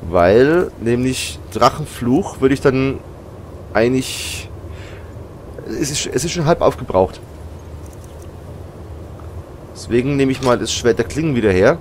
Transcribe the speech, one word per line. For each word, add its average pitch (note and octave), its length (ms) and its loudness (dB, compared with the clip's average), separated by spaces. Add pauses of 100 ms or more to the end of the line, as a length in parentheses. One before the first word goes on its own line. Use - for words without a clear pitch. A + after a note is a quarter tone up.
(100)
Weil, A#2 600 6 (100)
nämlich B2 600 -2 (120)
Drachenfluch B2+ 880 0
würde C3+ 140 6
ich C3 60 -4
dann C3+ 400 2 (720)
eigentlich... - 760 0 (1160)
Es C#3 240 -4
ist, - 160 -4
es - 180 -2
ist E3+ 60 -2
schon E3 160 -2
halb E3+ 140 4
aufgebraucht. F#2+ 600 2 (2500)
Deswegen B2 400 0
nehme C3+ 160 4
ich C3 100 -2
mal B2 160 4
das A2 160 -4
Schwert A#2 260 2
der A2+ 60 2
Klingen D3+ 300 -2
wieder A2 160 4
her. G#2+ 300 6